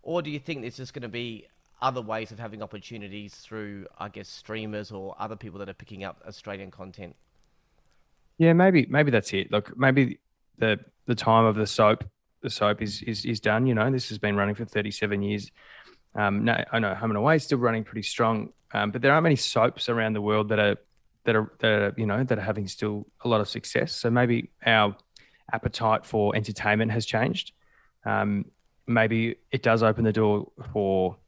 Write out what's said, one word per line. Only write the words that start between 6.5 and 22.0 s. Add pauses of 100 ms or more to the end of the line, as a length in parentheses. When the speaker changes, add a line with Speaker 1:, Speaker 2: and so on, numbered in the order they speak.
Speaker 1:
content? (1200)
Speaker 2:
Yeah,
maybe,
maybe
that's
it.
Look,
maybe (400)
the, (260)
the
time
of
the
soap, (380)
the
soap
is,
is,
is
done.
You
know,
this
has
been
running
for
thirty-seven
years. (600)
Um,
no,
I
know
Home
and
Away
is
still
running
pretty
strong, (180)
um,
but
there
aren't
many
soaps
around
the
world
that
are, (480)
that
are,
that
are,
you